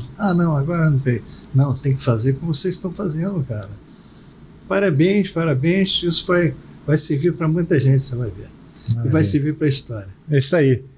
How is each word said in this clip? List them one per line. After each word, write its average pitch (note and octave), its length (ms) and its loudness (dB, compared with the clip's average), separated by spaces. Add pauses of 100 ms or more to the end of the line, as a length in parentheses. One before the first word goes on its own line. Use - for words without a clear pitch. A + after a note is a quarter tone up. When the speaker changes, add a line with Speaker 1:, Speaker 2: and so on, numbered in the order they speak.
(180)
Speaker 1:
"Ah, G3 160 0
não, E3+ 220 2
agora D#3+ 340 0
não C3+ 100 2
tem." A#2+ 200 0 (340)
Não, C3+ 220 4
tem C3+ 180 0
que - 80 -4
fazer B2 320 2
como D#3+ 200 -4
vocês F3+ 220 0
estão F#3 160 -8
fazendo, F3 520 -4
cara. G#2 260 -8 (960)
Parabéns, F#3+ 640 2
parabéns. E3 760 0
Isso E3+ 220 0
vai, F3 280 2 (320)
vai D3+ 100 4
servir D3+ 380 0
pra E3 140 -4
muita E3+ 300 0
gente, C3 240 4
você A#2+ 140 -6
vai A#2+ 140 -6
ver. F2+ 160 -14
E - 480 -8
vai - 20 2
Speaker 2:
Maravilha. C#3 280 0
Speaker 1:
servir D3 300 0
pra D#3 140 -2
história. G#2+ 400 -4 (220)
Speaker 2:
É C#3+ 80 2
isso C3 180 2
aí. C3+ 280 4 (140)